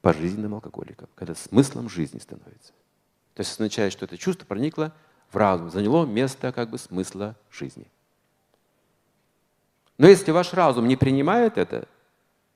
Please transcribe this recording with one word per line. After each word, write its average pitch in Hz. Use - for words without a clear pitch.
пожизненным 92
алкоголиком, -
когда 82
смыслом 120
жизни 78
становится. -
То -
есть 101
означает, 107
что -
это 87
чувство 185
проникло 156
в -
разум, 90
заняло 107
место 127
как 120
бы 117
смысла 98
жизни. -
Но 147
если 180
ваш 170
разум 131
не 131
принимает 147
это, -